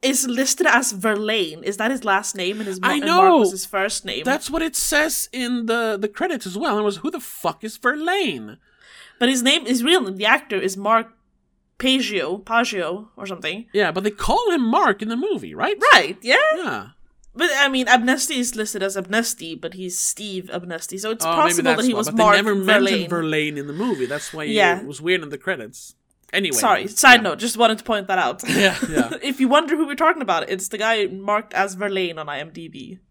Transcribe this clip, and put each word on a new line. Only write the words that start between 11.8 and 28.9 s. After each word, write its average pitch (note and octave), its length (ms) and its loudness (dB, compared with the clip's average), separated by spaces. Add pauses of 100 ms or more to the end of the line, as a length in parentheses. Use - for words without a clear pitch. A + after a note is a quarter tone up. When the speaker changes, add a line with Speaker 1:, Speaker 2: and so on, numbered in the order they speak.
Speaker 1:
Paggio G#3+ 720 -2
or G3 120 -12
something. F#3+ 440 -8
Speaker 2:
Yeah, G3+ 200 2
but F#3 120 -4
they G#3 80 0
call F#4 400 2
him D#4+ 100 2
Mark A#3+ 400 2
in A3 80 -6
the A#3 80 -4
movie, B3+ 360 -4
right? F#4+ 240 -2 (160)
Speaker 1:
Right, E3+ 280 4
yeah. B3 160 4 (180)
Speaker 2:
Yeah. D3 320 -6 (480)
Speaker 1:
But, E4 220 0
I C#4 100 4
mean, C4 200 0
Abnesti B3+ 500 2
is A#3+ 180 -4
listed G#3+ 280 -4
as G3 120 -2
Abnesti, F#3 640 -4
but E3+ 140 -10
he's F#3 240 -8
Steve G3 560 -6
Abnesti, F3+ 460 -8
so G#3+ 100 -6
it's A3+ 160 -4
Speaker 2:
Oh, D#3+ 60 0
maybe E3+ 100 2
Speaker 1:
possible F3 220 2
Speaker 2:
that's - 180 2
Speaker 1:
that B3 60 2
he B3 60 0
Speaker 2:
why, G#3 40 -2
Speaker 1:
was G#3+ 100 -2
Speaker 2:
but F#3 100 -4
Speaker 1:
Mark G#3+ 180 8
Speaker 2:
they G3+ 80 4
never G#3+ 120 2
mentioned F#3+ 120 0
Speaker 1:
Verlaine. G3 420 4
Speaker 2:
Verlaine D#3 480 -2
in C#3+ 80 -8
the D3 80 -10
movie. F3 320 -2
That's C#3+ 280 -6
why D#3 100 -8
Speaker 1:
Yeah. F#3 380 2
Speaker 2:
it - 40 -12
was C#3 160 -12
weird F3 220 0
in D3 60 -12
the C3+ 100 -10
credits. B2+ 560 -10 (360)
Anyway. E3+ 260 0
Speaker 1:
Sorry, G3+ 300 2
side B3 280 8
Speaker 2:
Yeah. A3+ 140 4
Speaker 1:
note: D3+ 100 -4
just A3 180 -4
wanted A3 220 4
to - 40 -18
point G#3 240 -2
that F#3 120 2
out. - 240 -2
Speaker 2:
<laughs> - 40 -8
Yeah, F#3+ 300 2 (100)
yeah. D3+ 280 0